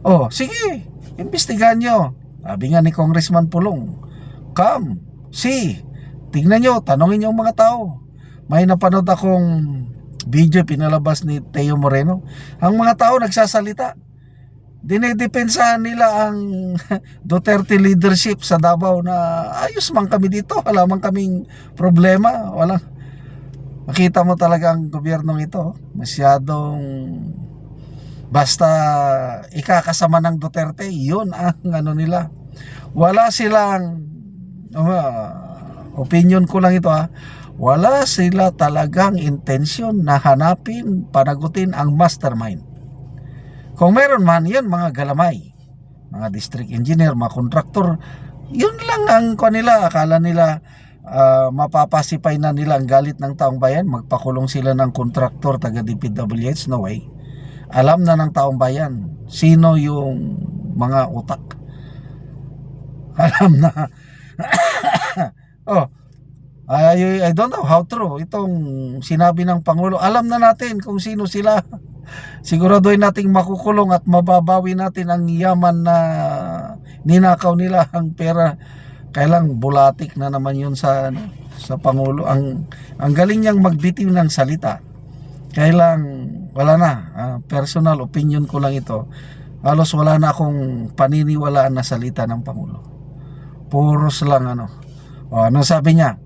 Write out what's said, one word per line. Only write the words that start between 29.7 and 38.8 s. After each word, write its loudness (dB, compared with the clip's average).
ng -2
Duterte, -6
yun -4
ang -2
ano -2
nila. -2
Wala 4
silang, 0
ah, -4
opinion 4
ko 0
lang 4
ito, -2
ah, 0
wala 4
sila 2
talagang 0